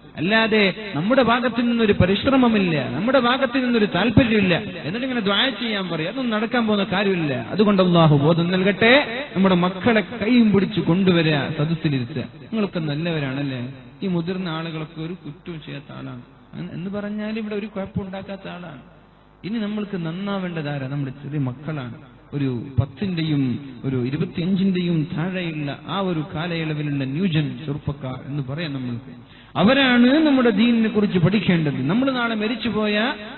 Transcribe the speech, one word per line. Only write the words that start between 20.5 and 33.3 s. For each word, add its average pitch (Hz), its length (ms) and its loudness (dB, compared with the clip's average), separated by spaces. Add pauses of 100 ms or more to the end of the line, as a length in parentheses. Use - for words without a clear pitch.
ആരാ? 143 180 -6
നമ്മുടെ 139 240 -4 (120)
ചെറിയ 143 160 -6
മക്കളാണ്. 131 560 -6 (400)
ഒരു 135 320 -2 (140)
പത്തിന്റെയും 156 800 -2 (260)
ഒരു 127 220 -2
ഇരുപത്തിയഞ്ചിന്റെയും 175 1000 0 (100)
താഴെയുള്ള 160 600 -4 (100)
ആ 175 120 -4
ഒരു 180 240 -2 (100)
കാലയളവിലുള്ള 151 680 -4
ന്യൂജൻ 147 640 0
ചെറുപ്പക്കാർ 139 600 -6
എന്ന് 143 160 -4 (100)
പറയാം 151 220 -6
നമ്മൾക്ക്. 123 420 -8 (400)
അവരാണ് 254 720 6
നമ്മുടെ 262 240 4
ദീനിനെ 226 380 4
കുറിച്ച് 202 300 2
പഠിക്കേണ്ടത്. 165 680 2
നമ്മൾ 247 240 2
നാളെ 240 240 -2
മരിച്ചുപോയ 214 800 0 (240)